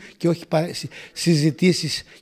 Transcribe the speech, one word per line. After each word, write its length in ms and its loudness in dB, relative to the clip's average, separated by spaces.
και 120 -2
όχι 200 -2
πα-, 240 0
συ-, 160 -10
συζητήσεις 920 2